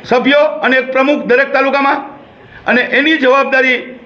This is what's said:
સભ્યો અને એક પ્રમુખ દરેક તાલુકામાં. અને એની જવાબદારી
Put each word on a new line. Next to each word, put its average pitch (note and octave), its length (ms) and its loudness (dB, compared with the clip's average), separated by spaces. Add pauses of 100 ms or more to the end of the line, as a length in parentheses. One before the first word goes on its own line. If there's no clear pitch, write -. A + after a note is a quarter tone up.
સભ્યો C4 360 2
અને C#4 380 0
એક B3+ 140 -4
પ્રમુખ C4 340 0
દરેક C4 280 2
તાલુકામાં. C#4 640 -2 (500)
અને A#3 140 0
એની C#4+ 360 0
જવાબદારી C4 880 0